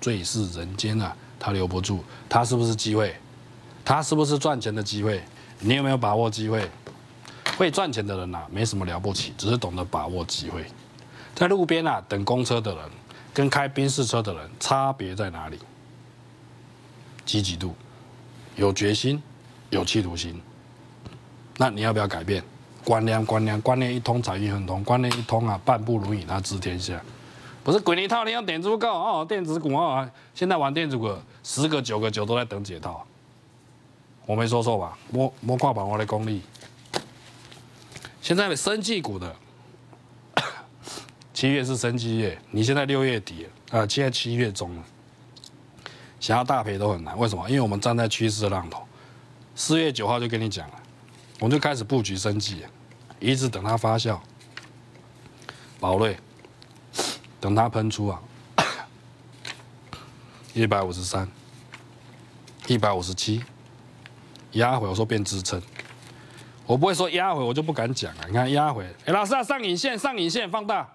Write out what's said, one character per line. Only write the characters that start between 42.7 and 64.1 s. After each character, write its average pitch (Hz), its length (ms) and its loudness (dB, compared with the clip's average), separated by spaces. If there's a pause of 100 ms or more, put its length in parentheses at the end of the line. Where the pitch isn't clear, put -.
在 143 80 4
六 135 180 2
月 127 180 2
底 85 240 -12 (260)
了， 113 100 4
啊， 107 80 2
现 139 160 2
在 131 60 2
七 117 240 -2
月 120 180 2
中 87 240 -8
了， 82 60 -12 (1400)
想 110 160 2
要 123 80 2
大 131 180 2
赔 104 140 -2
都 104 160 2
很 87 100 -4
难。 80 160 -10
为 117 80 2
什 104 80 0
么？ 87 140 -6
因 127 60 2
为 139 80 4
我 117 40 4
们 101 140 0
站 120 160 2
在 117 100 2
趋 113 220 0
势 107 140 -2
的 101 80 2
浪 90 180 -2
头。 - 140 -12 (720)
四 156 240 2
月 160 120 2
九 113 160 -2
号 120 140 2
就 120 80 -2
跟 113 100 0
你 110 120 -2
讲 80 180 -6
了， - 60 -18 (640)
我 110 60 2
们 120 40 4
就 147 80 6
开 147 160 2
始 120 80 -4
布 117 200 2
局 98 120 -2
生 104 240 0
技， 95 240 -4 (580)
一 123 140 2
直 131 140 0
等 98 160 -6
它 110 120 0
发 113 220 2
酵。 110 200 -2 (1600)
宝 92 200 2
瑞， 107 180 2 (1300)
等 101 120 2
它 113 140 6
喷 110 220 0
出 104 160 -2
啊， 92 160 -4 (340)
<coughs> - 80 4 (1900)
一 113 120 2
百 101 140 4
五 92 100 0
十 90 140 -6
三、 92 240 -2 (1400)
一 123 100 4
百 104 120 4
五 92 120 0
十 90 100 -4
七， 110 320 -2 (1080)